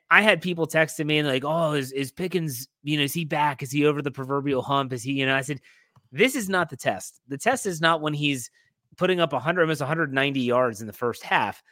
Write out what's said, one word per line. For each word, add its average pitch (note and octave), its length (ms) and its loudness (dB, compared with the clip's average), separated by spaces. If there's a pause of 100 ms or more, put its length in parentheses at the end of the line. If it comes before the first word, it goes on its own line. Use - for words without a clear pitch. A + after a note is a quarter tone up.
I F3+ 120 8
had G3+ 200 4
people E3+ 240 -2
texting D#3 420 0
me D3+ 100 2
and D3+ 100 2
like, C3 180 0
"Oh, D#3 280 0
is, C3+ 180 -2
is C3+ 220 -6
Pickens, E3 560 -4 (120)
you D3+ 160 -2
know, D3 60 2
is C#3 100 -2
he E3+ 120 -2
back? D3 360 0
Is C3 100 -8
he D3 140 2
over D3 160 2
the C#3 100 -4
proverbial C3+ 500 -2
hump? C#3 320 -2
Is A#2 100 -8
he," C3 80 -4
you C3+ 140 0
know, C3+ 100 2
I C3+ 60 0
said, C3+ 180 -6 (540)
"This B3 240 2
is G3+ 100 -4
not F3+ 220 0
the C3 80 -12
test. - 500 -4
The C#3 100 -8
test B3 280 0
is E3+ 160 -4
not E3 180 4
when D3+ 140 -2
he's C#3+ 360 -2 (460)
putting F3+ 240 2
up E3 140 2
a C3 60 -2
hundred, E3 240 2
almost D#3 180 0
a C3+ 40 -2
hundred D3+ 280 -2
ninety C3+ 260 0
yards A#2+ 400 2
in A2 80 -10
the G#2 60 -12
first A#2+ 280 -4
half A#2+ 400 0 (100)